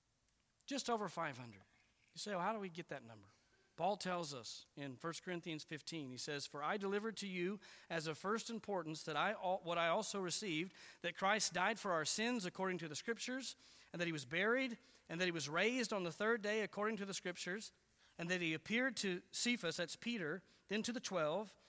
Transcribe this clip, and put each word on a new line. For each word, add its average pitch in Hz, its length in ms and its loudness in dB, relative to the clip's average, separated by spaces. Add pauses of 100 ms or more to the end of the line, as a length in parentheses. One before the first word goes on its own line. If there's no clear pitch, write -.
(640)
Just 262 240 -2
over 208 200 2
five 151 280 -2
hundred. 113 260 -12 (520)
You - 40 -8
say, 208 120 -6
"Well, 185 80 0
how 196 140 2
do 220 60 -4
we 190 100 -4
get 165 200 -10
that 131 160 -6
number?" 107 220 -16 (480)
Paul 190 220 2
tells 175 360 -2
us - 320 -8 (120)
in 139 180 -6
First 160 300 -6
Corinthians 170 400 -4
fifteen, 151 440 -6
he 127 80 -8
says, 143 300 -2
"For 143 160 -6
I 180 140 2
delivered 202 400 0
to 202 100 -4
you 185 320 0 (300)
as 165 180 0
of 151 100 -2
first 220 320 -2
importance 175 540 -4
that 151 140 0
I 180 140 4
al-, 190 340 0
what 170 120 2
I 165 120 6
also 202 300 2
received, 180 540 0 (280)
that 175 160 -2
Christ 202 340 4
died 185 260 2
for 196 140 0
our 156 140 4
sins 226 400 2
according 185 320 0
to 160 100 -6
the 151 80 -6
Scriptures, 240 600 -4 (340)
and 170 80 -6
that 170 60 2
he 170 80 2
was 147 100 -2
buried, 220 540 2 (320)
and 170 100 -2
that 185 60 4
he 175 60 4
was 147 180 -2
raised 220 420 4
on 190 140 2
the 160 80 -2
third 226 280 2
day 214 200 2
according 208 360 0
to 196 80 -4
the 196 80 -4
Scriptures, 180 600 -4 (460)
and 170 100 -2
that 180 120 2
he 160 120 2
appeared 233 440 2
to 190 240 0 (100)
Cephas," 226 460 2
that's 175 180 -2
Peter, 185 480 -2 (240)
"then 208 160 0
to 240 80 0
the 226 80 -4
twelve. 180 520 2 (180)